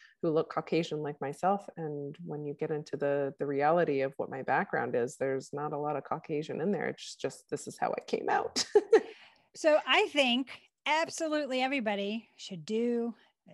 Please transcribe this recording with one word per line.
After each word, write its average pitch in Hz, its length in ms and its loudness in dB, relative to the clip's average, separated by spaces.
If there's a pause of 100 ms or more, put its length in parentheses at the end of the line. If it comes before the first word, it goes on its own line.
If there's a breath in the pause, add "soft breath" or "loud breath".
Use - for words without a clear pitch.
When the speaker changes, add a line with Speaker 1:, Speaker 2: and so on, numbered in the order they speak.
(220 loud breath)
Speaker 1:
who 170 80 2
look 160 240 2
Caucasian 160 480 -2
like 147 180 -6
myself. 180 480 0 (100)
And 147 460 -6
when 151 220 -8
you 143 80 -4
get 151 160 -4
into 147 260 -6
the, 143 440 0
the 143 80 -2
reality 147 540 4
of 135 160 -2
what - 120 -4
my 135 140 -6
background 135 500 0
is, 127 240 0
there's 135 340 -2
not 147 220 -6
a 143 60 -4
lot 147 160 -2
of 135 80 -6
Caucasian 147 580 -6
in 202 100 0
there. 170 140 -2
It's - 300 -8
just, - 340 -8
this 147 160 -6
is - 140 -10
how - 140 0
it - 120 -6
came - 240 -4
out. - 400 0
<laughs> - 60 4 (800 loud breath)
Speaker 2:
So 302 320 6
I 349 220 6
think 262 400 2 (360 loud breath)
absolutely 302 760 0
everybody 220 760 0
should 165 300 -12
do 233 500 0 (340 soft breath)
a 170 40 -20